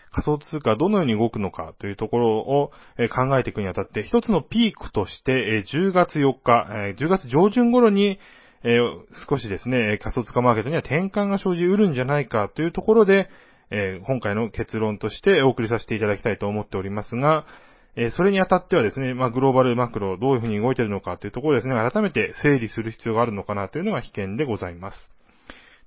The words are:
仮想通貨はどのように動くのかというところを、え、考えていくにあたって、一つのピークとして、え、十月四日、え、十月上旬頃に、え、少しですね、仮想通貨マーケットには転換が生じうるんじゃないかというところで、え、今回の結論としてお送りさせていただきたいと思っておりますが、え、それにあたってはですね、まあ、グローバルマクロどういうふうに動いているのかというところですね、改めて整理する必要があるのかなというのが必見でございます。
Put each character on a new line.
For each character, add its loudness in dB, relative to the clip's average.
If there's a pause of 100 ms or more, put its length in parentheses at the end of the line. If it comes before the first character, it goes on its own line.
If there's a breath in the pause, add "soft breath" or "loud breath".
(100 soft breath)
仮 -4
想 0
通 -10
貨 0
は 2
ど 2
の 2
よ 2
う 0
に 0
動 2
く -8
の -4
か -10
と -10
い -6
う -14
と -6
こ -2
ろ 2 (100)
を、 0 (260 soft breath)
え、 0
考 0
え 0
て -8
い -6
く -8
に -4
あ -6
た -2
っ -14
て、 -6
一 0
つ -2
の 2
ピ 0
ー -2
ク -14
と -2
し -14
て、 0
え、 -2
十 -2
月 2
四 4
日、 2
え、 -6
十 -2
月 0
上 4
旬 2
頃 6
に、 2 (460 soft breath)
え、 4 (480)
少 0
し -6
で -4
す -10
ね、 0
仮 -6
想 -4
通 -18
貨 0
マ 6
ー 0
ケ 0
ッ 0
ト -8
に -2
は -2
転 -2
換 -2
が 0
生 -2
じ 0
う 4
る 6
ん 0
じ -2
ゃ -2
な 0
い -4
か 0
と -6
い 2
う -4
と -6
こ 4
ろ 8
で、 4 (400 soft breath)
え、 -4
今 -2
回 -2
の -2
結 -6
論 -2
と -6
し -12
て 4
お 6
送 0
り 0
さ 0
せ -14
て -4
い -4
た 0
だ 0
き -12
た 0
い -6
と -4
思 -4
っ -18
て -8
お -4
り -8
ま -6
す -10
が、 0 (480 soft breath)
え、 -2
そ -2
れ 4
に 2
あ 0
た 2
っ -4
て 0
は 4
で 2
す -6
ね、 -4
ま -2
あ、 -2
グ -2
ロ 4
ー 4
バ 6
ル 2
マ 0
ク -8
ロ -4
ど 0
う 4
い 2
う -6
ふ -6
う -4
に -2
動 0
い -8
て 0
い 0
る -4
の -4
か -8
と -10
い -10
う -10
と -10
こ 0
ろ 4
で 0
す -6
ね、 -2
改 0
め 0
て -2
整 4
理 -4
す -8
る -8
必 -10
要 0
が 4
あ 2
る -2
の -6
か -6
な -4
と -8
い -4
う -4
の -2
が -4
必 -12
見 -6
で -2
ご -2
ざ -6
い -14
ま -14
す。 -20 (760 loud breath)